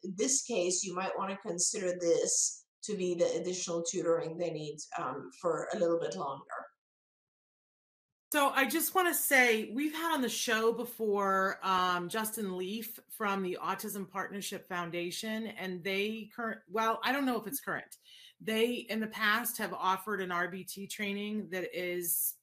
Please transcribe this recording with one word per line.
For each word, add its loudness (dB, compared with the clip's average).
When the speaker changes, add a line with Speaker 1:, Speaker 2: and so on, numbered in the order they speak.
Speaker 1:
in -6
this 2
case, 0
you -6
might -2
wanna -4
consider 0
this 4
to -4
be 0
the 2
additional -2
tutoring 0
they -2
need, -6
um, -6
for 0
a -2
little 4
bit -2
longer. -6
Speaker 2:
So 6
I 4
just 0
wanna 4
say, 4
we've 0
had 0
on 2
the 2
show 2
before, 2
um, 4
Justin -2
Leaf -6
from 0
the -2
Autism -4
Partnership -6
Foundation, -4
and -6
they -2
current, -6
well, 0
I 4
don't 2
know 2
if -8
it's -4
current. -6
They, 2
in 0
the 0
past, 2
have -2
offered 0
an -2
R 0
B -8
T -10
training -4
that -4
is, -2